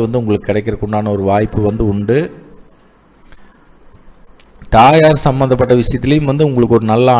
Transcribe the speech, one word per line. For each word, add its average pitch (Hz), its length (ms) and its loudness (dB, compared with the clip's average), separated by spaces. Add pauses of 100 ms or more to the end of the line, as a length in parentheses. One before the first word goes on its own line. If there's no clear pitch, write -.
வந்து 117 180 -4
உங்களுக்கு 104 280 -4
கிடைக்கிறதுக்கு 107 380 -4
உண்டான 107 280 -4
ஒரு 98 160 -4
வாய்ப்பு 107 360 -2
வந்து 113 160 -4 (100)
உண்டு. 104 240 -2 (2500)
தாயார் 151 500 6
சம்மந்தப்பட்ட 127 540 0
விஷயத்துலையும் 135 520 -2
வந்து 151 160 0
உங்களுக்கு 120 300 2
ஒரு 110 140 -2
நல்ல 120 160 2 (120)